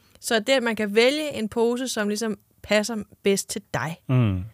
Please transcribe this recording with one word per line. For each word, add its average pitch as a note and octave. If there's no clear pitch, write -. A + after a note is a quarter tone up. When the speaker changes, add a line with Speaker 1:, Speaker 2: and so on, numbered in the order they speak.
Speaker 1:
Så A#3
det, B3+
at C4
man A#3
kan G#3
vælge C#4
en A3
pose, A#3+
som G#3
ligesom G#3+
passer G#3+
bedst G3
til G#3+
dig, D3
Speaker 2:
Mm. A2